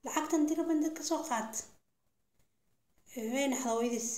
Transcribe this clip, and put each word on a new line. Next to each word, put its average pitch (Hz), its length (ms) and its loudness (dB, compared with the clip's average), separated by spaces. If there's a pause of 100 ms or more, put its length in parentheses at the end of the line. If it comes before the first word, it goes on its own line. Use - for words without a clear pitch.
Lacagtan 302 420 2
tiro 320 180 0
badan 320 300 2
ka - 80 -10
soo 320 220 0
qaat. 226 300 -4 (1500)
Ee, 226 220 -6
way 269 180 2
naxda 254 220 0
hooyadiis, 226 480 0